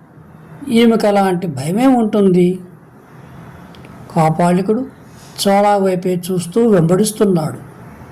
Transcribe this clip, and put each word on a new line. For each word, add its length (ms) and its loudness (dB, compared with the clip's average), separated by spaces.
ఈమెకు 380 2
అలాంటి 400 0
భయమే 400 -2
ఉంటుంది. 720 2
కాపాలికుడు 680 0
చోళ 280 2
వైపే 540 -2
చూస్తూ 380 -2
వెంబడిస్తున్నాడు. 1000 0